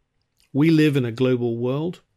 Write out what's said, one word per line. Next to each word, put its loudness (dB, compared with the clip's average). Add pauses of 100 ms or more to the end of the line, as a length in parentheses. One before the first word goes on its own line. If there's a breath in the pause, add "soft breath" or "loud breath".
(540)
We 2
live 4
in 0
a -6
global -2
world. -6 (160)